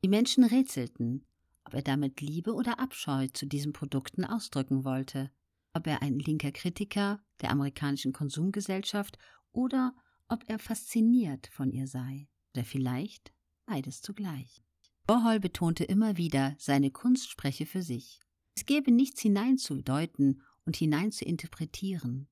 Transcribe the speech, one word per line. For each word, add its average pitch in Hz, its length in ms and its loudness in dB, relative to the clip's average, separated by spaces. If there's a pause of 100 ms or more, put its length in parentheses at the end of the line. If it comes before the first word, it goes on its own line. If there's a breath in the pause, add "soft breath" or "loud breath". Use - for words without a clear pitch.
Die 190 60 2
Menschen 226 340 6
rätselten, 139 840 0 (380)
ob - 100 -14
er 135 80 -2
damit 139 400 -2
Liebe 170 320 -4
oder 240 260 -2
Abscheu 135 540 -2
zu - 100 -6
diesen 143 300 -4
Produkten 139 500 -4
ausdrücken 135 600 -2
wollte, 135 460 -4 (440)
ob 165 120 -4
er 147 140 -2
ein 139 180 0
linker 151 340 -2
Kritiker 202 720 -4 (200)
der - 80 -4
amerikanischen 139 640 -2
Konsumgesellschaft 190 1040 -4 (340 soft breath)
oder 254 420 0 (340 soft breath)
ob 233 200 -6
er 220 100 -6
fasziniert 220 920 2
von 131 220 -4
ihr 131 160 -4
sei, 135 420 -8 (260)
oder 123 100 -2
vielleicht 131 680 -4 (320)
beides - 340 -6
zugleich. 175 640 -10 (420)
Warhol 226 340 4
betonte 170 440 0
immer 208 320 2
wieder, 147 420 2
seine 139 320 4
Kunst 254 400 2
spreche 139 360 -4
für 185 160 -6
sich. 131 380 -8 (360)
Es - 80 -8
gäbe 277 280 4
nichts 254 280 6
hineinzudeuten 160 1200 2 (220 loud breath)
und 170 120 -2
hineinzuinterpretieren. 160 1600 -2